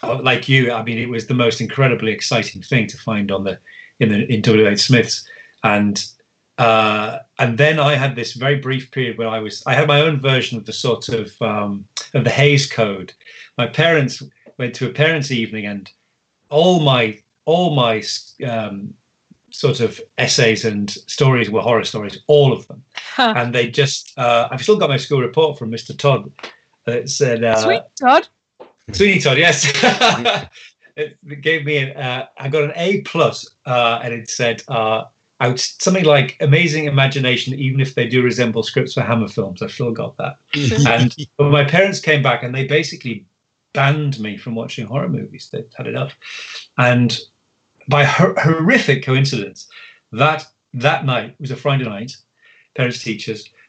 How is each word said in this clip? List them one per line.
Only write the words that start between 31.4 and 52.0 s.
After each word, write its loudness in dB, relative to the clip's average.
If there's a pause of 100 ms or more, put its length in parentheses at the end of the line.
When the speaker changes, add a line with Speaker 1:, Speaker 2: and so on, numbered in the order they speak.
Speaker 1:
gave 0
me -2
an, -6
uh, -6 (100)
I -6
got 2
an -4
A 0
plus, -2 (180)
uh, 0
and -6
it -12
said, -2
uh, -2 (340)
out, 0
something 0
like, 4
"Amazing 2
imagination, 0
even -2
if -2
they 0
do 2
resemble 0
scripts -2
for -2
Hammer 0
films." -6
I've -8
still -4
got -6
that. -8 (160)
Speaker 2:
<laughs> 2
Speaker 1:
And 4 (240)
but 4
my 4
parents 2
came 2
back 0
and -6
they -4
basically -4 (460)
banned 0
me -6
from -10
watching -8
horror -4
movies. -8
They'd -10
had -10
enough. -6 (640)
And 2 (680)
by 4
hor-, 2
horrific 2
coincidence, -2 (440)
that, 0 (280)
that 0
night, -2
it -20
was -8
a -8
Friday 0
night, -10 (580)